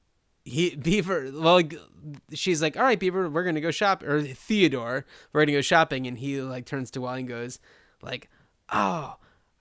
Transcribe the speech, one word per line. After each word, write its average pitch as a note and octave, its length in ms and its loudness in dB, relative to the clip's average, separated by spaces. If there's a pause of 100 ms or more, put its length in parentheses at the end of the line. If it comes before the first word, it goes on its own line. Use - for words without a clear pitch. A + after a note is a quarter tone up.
(440)
he, D#3+ 300 0
Beaver, E3 600 -2
well, D#3+ 200 6
like, E3 220 4 (560)
she's D#3 280 0
like, D#3 160 0
"All A3 60 0
right, B3 160 4
Beaver, F3+ 320 0
we're E3 140 -2
gonna D#3+ 160 0
go D#3+ 100 0
shop," F#3+ 320 0
or D3 200 0
Theodore, C3 840 0 (280)
"We're D3 100 4
gonna D3 100 4
go C#3+ 80 2
shopping." C3+ 480 2
And B2 100 -10
he, C#3 220 -6
like, B2+ 260 -8
turns C3 260 -6
to C3+ 80 -8
Wally B2+ 200 -6
and B2+ 80 -8
goes, A#2+ 320 -10 (420)
like, C3+ 260 -12 (440)
"Oh, F3 460 -2 (420)